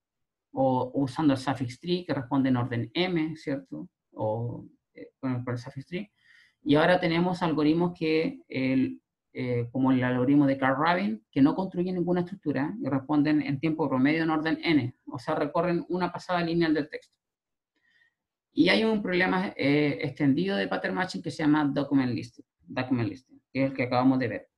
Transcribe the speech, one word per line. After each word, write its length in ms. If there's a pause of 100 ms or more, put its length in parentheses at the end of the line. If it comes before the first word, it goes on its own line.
(520)
O 420
usando 400
el 40
suffix 400
tree, 260
que 100
responde 340
en 80
orden 360
M, 440
¿cierto? 520 (240)
O, 540 (280)
eh, 160 (100)
con 120
el, 120
con 100
el 40
suffix 280
tree. 260 (520)
Y 100
ahora 240
tenemos 440
algoritmos 540
que, 520
el, 520 (320)
eh, 380
como 220
el 100
algoritmo 440
de 120
Karl 240
Rabin, 480
que 100
no 140
construyen 400
ninguna 280
estructura 580
y 80
responden 540
en 180
tiempo 280
promedio 360
en 60
orden 300
N, 360 (100)
o 140
sea, 160
recorren 520
una 220
pasada 320
lineal 320
del 140
texto. 260 (1400)
Y 120
hay 140
un 180
problema, 520
eh, 460
extendido 560
de 100
pattern 280
matching 260
que 100
se 120
llama 240
document 480
listing, 320 (160)
document 480
listing, 280 (140)
que 120
es 60
el 60
que 60
acabamos 360
de 100
ver. 300